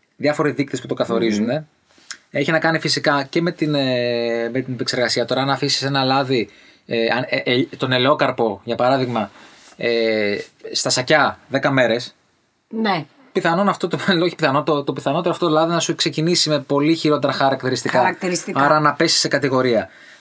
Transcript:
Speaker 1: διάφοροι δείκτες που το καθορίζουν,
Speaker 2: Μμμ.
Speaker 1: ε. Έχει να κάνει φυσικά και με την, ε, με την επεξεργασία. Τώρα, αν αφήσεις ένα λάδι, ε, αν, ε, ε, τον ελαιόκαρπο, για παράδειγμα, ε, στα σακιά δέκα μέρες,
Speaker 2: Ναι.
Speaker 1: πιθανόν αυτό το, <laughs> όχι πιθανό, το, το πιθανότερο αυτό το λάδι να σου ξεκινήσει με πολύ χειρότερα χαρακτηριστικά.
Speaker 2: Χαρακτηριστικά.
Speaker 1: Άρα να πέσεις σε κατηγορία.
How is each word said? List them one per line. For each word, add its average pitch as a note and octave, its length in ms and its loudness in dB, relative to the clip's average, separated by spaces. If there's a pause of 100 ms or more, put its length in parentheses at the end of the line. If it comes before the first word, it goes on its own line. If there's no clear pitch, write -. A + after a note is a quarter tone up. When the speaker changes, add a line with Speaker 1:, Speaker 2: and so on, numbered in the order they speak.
(160)
Speaker 1:
διάφοροι D3 340 0
δείκτες C3+ 300 -4
που - 60 -14
το C#3 80 -4
καθορίζουν, A#2 500 0
Speaker 2:
Μμμ. A#2+ 60 -2
Speaker 1:
ε. D#3 160 -4 (680)
Έχει C#3+ 140 0
να D#3+ 80 4
κάνει D#3+ 200 0
φυσικά C#3+ 500 0
και E3+ 140 0
με F3 100 0
την, D3+ 220 -2
ε, A#2+ 800 0
με B2+ 80 -2
την B2+ 140 -4
επεξεργασία. A#2+ 500 -2
Τώρα, B2+ 160 -2
αν C3+ 100 0
αφήσεις C#3 320 -2
ένα C3+ 220 0
λάδι, C3 440 0 (380)
ε, A2+ 200 0
αν, A#2 220 0
ε, C#3 80 -2 (160)
ε, B2 120 2 (120)
τον B2+ 160 -2
ελαιόκαρπο, B2+ 720 0
για A#2 100 -4
παράδειγμα, B2 560 0 (460)
ε, A2+ 600 0 (360)
στα - 180 -2
σακιά B2+ 480 2 (100)
δέκα C3+ 220 0
μέρες, B2 440 2 (540)
Speaker 2:
Ναι. G#3 360 -2 (280)
Speaker 1:
πιθανόν F3+ 360 2
αυτό F#3+ 200 -2
το, D#3+ 100 -4 (120)
<laughs> F3 140 2
όχι F3 100 -2
πιθανό, D3 280 2
το, C#3+ 220 0
το C#3+ 80 -2
πιθανότερο D3+ 420 -2
αυτό F3 120 -2
το D#3 60 0
λάδι D#3+ 200 2
να E3 80 0
σου E3+ 140 -2
ξεκινήσει E3 540 0
με D3+ 120 2
πολύ C#3+ 340 2
χειρότερα C#3+ 380 0
χαρακτηριστικά. B2+ 680 0
Speaker 2:
Χαρακτηριστικά. F3+ 600 -2
Speaker 1:
Άρα D3+ 200 4
να D3 140 2
πέσεις - 260 2
σε D3+ 80 0
κατηγορία. B2+ 600 0 (320)